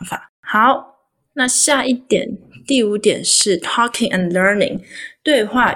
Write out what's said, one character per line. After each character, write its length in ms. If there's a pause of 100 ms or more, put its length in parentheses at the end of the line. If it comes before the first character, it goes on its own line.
法。 260 (100)
好， 600 (300)
那 140
下 380
一 80
点， 340 (380)
第 180
五 140
点 260
是 360
talking 520
and 200
learning， 500 (420)
对 200
话 320